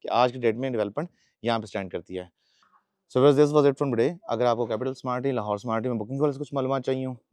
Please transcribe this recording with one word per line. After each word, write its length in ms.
कि 60
आज 240
की 60
डेट 180
में 160
डेवलपमेंट 380
यहाँ 160
पे 60
स्टैंड 260
करती 220
है। 160
So, 80
व्यूअर्स, 220
this 140
was 140
it 120
from 140
today। 240
अगर 160
आपको 200
कैपिटल 280
स्मार्ट 300
टी, 80
लाहौर 260
स्मार्ट 240
टी 60
में 100
बुकिंग 220
वाले 120
से 60
कुछ 160
मालूमात 280
चाहिए 220
हो, 120